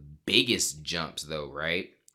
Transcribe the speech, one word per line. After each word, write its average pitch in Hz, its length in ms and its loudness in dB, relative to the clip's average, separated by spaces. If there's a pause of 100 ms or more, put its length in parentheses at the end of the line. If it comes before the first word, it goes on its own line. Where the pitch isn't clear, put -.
(260)
biggest 101 560 4
jumps 82 400 -4
though, 76 280 -6
right? 80 400 -2 (240)